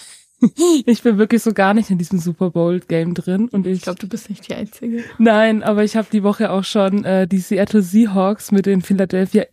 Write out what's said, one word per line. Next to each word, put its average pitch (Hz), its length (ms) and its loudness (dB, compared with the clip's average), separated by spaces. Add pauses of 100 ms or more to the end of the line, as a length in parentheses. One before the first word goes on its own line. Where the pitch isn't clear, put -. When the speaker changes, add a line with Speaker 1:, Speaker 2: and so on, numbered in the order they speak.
(420)
Speaker 1:
<laughs> 302 440 2
Ich 233 180 2
bin 226 140 4
wirklich 214 260 2
so 220 100 0
gar 196 200 2
nicht 214 160 0
in 190 80 0
diesem 180 220 -2
Super 175 320 -4
Bowl 170 280 0
Game 170 340 -2
drin 185 360 -2
und 196 180 -2
ich 185 100 -2
Speaker 2:
Ich 180 60 -6
glaub, 185 160 -8
du 202 80 -12
bist - 220 -12
nicht - 180 -14
die - 60 -10
Einzige. 233 500 -10 (140)
Speaker 1:
Nein, 220 460 2
aber 208 200 0
ich 208 120 -2
hab 220 140 -2
die 214 140 -2
Woche 202 280 -2
auch 190 120 -2
schon, 202 420 0
äh, 190 220 0
die 185 120 -2
Seattle 202 420 0
Seahawks 196 680 0
mit 196 140 2
den 196 160 2
Philadelphia 190 720 0